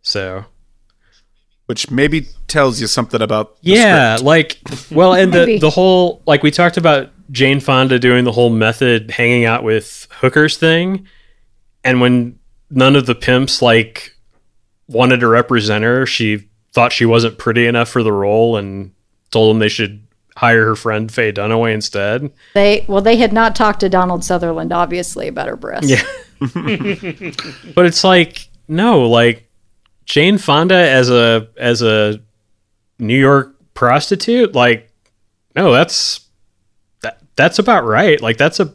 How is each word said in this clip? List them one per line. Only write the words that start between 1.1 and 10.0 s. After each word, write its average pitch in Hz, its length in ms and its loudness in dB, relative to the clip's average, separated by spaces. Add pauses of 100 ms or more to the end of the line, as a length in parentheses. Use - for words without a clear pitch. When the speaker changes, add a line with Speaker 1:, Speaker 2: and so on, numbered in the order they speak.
Speaker 2:
Which - 240 -10
maybe 143 340 0 (220)
tells 131 340 0
you 113 60 -6
something 117 340 -4
about 107 400 -6
the 170 120 0
Speaker 1:
yeah, 170 420 4
Speaker 2:
script. 123 100 -2
Speaker 1:
like, 160 320 2 (340)
well, 180 220 4
and 185 180 2
the, 170 140 4
Speaker 3:
Maybe. 220 140 0
Speaker 1:
the 151 100 2
whole, 180 560 0
like, 147 160 2
we 151 80 2
talked 175 280 0
about 156 340 0 (180)
Jane 135 300 0
Fonda 131 400 2
doing 123 240 2
the 120 80 2
whole 120 180 4
method 113 600 0
hanging 120 340 0
out 117 180 -2
with 110 460 -4